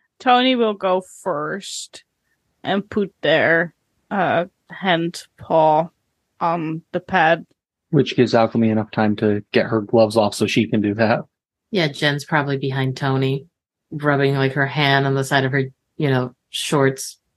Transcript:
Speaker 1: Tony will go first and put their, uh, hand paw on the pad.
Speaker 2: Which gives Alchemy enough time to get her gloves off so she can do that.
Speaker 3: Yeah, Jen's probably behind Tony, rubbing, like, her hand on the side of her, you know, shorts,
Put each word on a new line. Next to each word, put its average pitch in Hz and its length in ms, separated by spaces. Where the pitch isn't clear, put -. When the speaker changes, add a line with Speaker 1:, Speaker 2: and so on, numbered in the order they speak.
Speaker 1:
Tony 254 360
will 226 180
go 190 300
first 160 800
and 196 260
put 202 320
their, 160 540
uh, 175 360
hand 170 520
paw 160 520
on 165 420
the 180 80
pad. 170 460
Speaker 2:
Which 135 240
gives 120 180
Alchemy 113 360
enough 107 200
time 107 280
to 104 260
get 113 140
her 110 140
gloves 110 360
off 104 160
so 107 140
she 113 200
can 110 140
do 101 140
that. 113 240
Speaker 3:
Yeah, 175 180
Jen's 143 380
probably 143 320
behind 135 400
Tony, 135 480
rubbing, 143 420
like, 135 200
her 139 120
hand 139 400
on 139 80
the 135 100
side 135 220
of 127 60
her, 139 140
you 147 120
know, 127 240
shorts, - 720